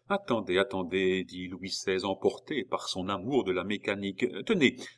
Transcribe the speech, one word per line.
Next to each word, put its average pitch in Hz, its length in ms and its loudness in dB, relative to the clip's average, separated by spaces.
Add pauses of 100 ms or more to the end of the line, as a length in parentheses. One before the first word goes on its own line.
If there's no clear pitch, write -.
Attendez, 110 480 2
attendez, 95 680 2
dit 90 240 -10
Louis 92 220 -10
seize, 92 340 -2
emporté 101 640 -2
par - 240 -4
son 92 180 -4
amour 101 380 0
de 92 80 0
la 90 100 0
mécanique. 101 640 -2 (200)
Tenez, 196 300 4 (220)